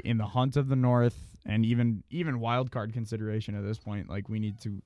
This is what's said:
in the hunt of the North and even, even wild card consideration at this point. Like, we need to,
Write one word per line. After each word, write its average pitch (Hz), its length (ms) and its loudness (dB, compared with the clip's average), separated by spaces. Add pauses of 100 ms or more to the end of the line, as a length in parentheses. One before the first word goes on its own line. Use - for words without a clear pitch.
in 113 140 0
the 107 100 2
hunt 127 300 2
of 135 100 2
the 135 80 2
North 123 420 4 (280)
and 110 200 2
even, 117 440 2
even 147 300 -2
wild 120 320 0
card 110 220 -4
consideration 107 640 -4
at 101 80 -4
this 107 160 -4
point. 104 300 -8
Like, 98 200 -6
we 110 100 -2
need 107 220 -4
to, 101 240 -6